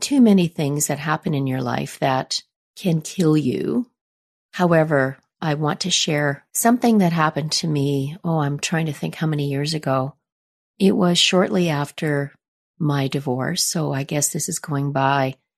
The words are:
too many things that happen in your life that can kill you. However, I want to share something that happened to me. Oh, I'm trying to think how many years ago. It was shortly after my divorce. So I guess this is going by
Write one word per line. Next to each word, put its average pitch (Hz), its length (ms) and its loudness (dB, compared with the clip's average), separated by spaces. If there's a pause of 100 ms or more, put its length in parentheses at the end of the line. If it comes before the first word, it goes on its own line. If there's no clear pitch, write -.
too 285 180 0
many 196 300 6
things 147 380 -2
that 143 120 -4
happen 156 340 -4
in 139 140 -2
your 131 140 -2
life 131 380 -6
that 135 440 -2 (320)
can 165 240 -2
kill 156 380 2
you. 151 520 -2 (640)
However, 156 680 2 (240)
I 156 120 -2
want 151 280 -2
to 185 80 -4
share 147 640 -2
something 240 440 4
that 175 160 4
happened 156 400 0
to - 140 -2
me. 143 580 -2
Oh, 165 140 0
I'm 143 200 -2
trying 160 280 -2
to 147 60 -4
think 160 220 -8
how - 100 -4
many 147 240 -2
years 143 240 -4
ago. 135 420 -2 (640)
It 190 180 4
was 175 200 2
shortly 185 520 2
after 143 640 -4 (440)
my 143 300 0
divorce. 135 560 -4
So 147 300 -2
I 139 100 -4
guess 147 260 -2
this - 200 -6
is 160 100 -6
going 143 320 -4
by 135 440 0 (220)